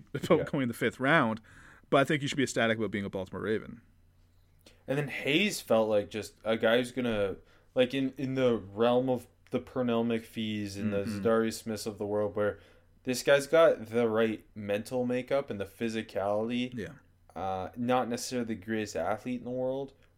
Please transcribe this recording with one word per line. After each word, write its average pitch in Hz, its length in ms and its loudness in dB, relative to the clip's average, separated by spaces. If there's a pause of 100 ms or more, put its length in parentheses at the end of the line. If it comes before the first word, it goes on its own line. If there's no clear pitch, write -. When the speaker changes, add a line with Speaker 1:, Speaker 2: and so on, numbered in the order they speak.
Speaker 1:
<laughs> - 60 -12
about 156 260 2
Speaker 2:
Yeah. - 60 -2
Speaker 1:
going 139 180 -2
in 123 40 0
the 117 60 -4
fifth - 260 -2
round, 131 400 2 (500)
but 147 80 6
I 139 60 6
think 147 180 0
you 143 60 -2
should 139 100 -6
be 135 60 2
ecstatic 117 340 2
about 104 140 -2
being 101 140 -2
a 98 40 -8
Baltimore 95 340 -8
Raven. - 380 -4 (1080)
Speaker 2:
And 135 100 -2
then 143 120 -2
Hayes 175 520 0
felt 110 280 2
like 104 200 2
just 104 240 -8 (100)
a 110 140 0
guy 113 200 4
who's 123 140 -2
gonna, 110 440 -2 (400)
like, 127 180 2
in, 135 240 -2
in 131 160 -4
the 123 280 2 (120)
realm 123 360 2
of 123 180 -4 (240)
the 123 80 0
Pernell 120 460 -2
McPhees 107 680 -4
and 104 160 -2
Speaker 1:
Mm-hmm. 101 300 -2
Speaker 2:
the 113 80 2
Zadarius 113 320 2
Smiths 110 240 -6
of 101 140 -8
the 107 60 -4
world, 104 300 -2
where 104 220 0 (460)
this 127 200 -2
guy's 143 240 4
got 151 420 6
the 117 200 2
right 110 340 2 (100)
mental 107 520 -2
makeup 127 440 -2
and 101 120 -4
the 95 40 -6
physicality. 113 1080 -2
Speaker 1:
Yeah. 98 140 -6 (540)
Speaker 2:
Uh, 95 360 -4
not 123 320 2
necessarily 120 380 -4
the 110 80 -4
greatest 104 420 -4
athlete 110 420 -2
in 113 60 -14
the 123 40 -8
world, 131 440 -4 (240)